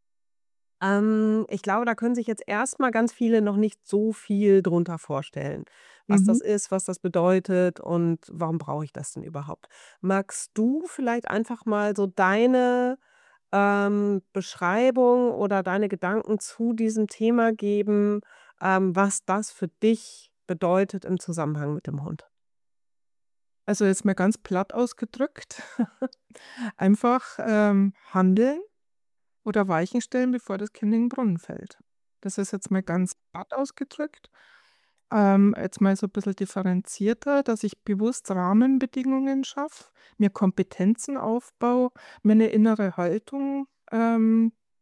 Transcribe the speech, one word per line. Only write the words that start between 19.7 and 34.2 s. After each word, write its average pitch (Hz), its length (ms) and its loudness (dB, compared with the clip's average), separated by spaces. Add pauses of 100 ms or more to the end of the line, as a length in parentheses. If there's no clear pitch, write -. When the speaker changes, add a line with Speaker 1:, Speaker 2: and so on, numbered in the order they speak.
Speaker 1:
bedeutet 185 580 -2
im 180 140 -2
Zusammenhang 151 560 -4
mit - 100 -12
dem 143 180 -6
Hund? - 240 -10 (1400)
Speaker 2:
Also 208 180 0
jetzt 190 180 0
mal 196 120 2
ganz 190 240 2
platt - 340 -4
ausgedrückt, - 880 -6 (160)
<laughs> - 340 -6 (640)
einfach, 240 640 0
ähm, 208 560 2 (160)
handeln, 214 520 2 (840)
oder 208 240 0
Weichen 180 340 -2
stellen, 254 300 -2
bevor - 260 -6
das 208 160 -10
Kind 214 200 -2
in 226 100 2
den 240 60 0
Brunnen 214 280 -2
fällt. - 420 -14 (420)
Das 190 160 -8
ist 196 140 -6
jetzt 202 200 -10
mal 190 120 0
ganz 185 300 -2 (220)
hart - 180 -14
ausgedrückt. - 760 -8 (800)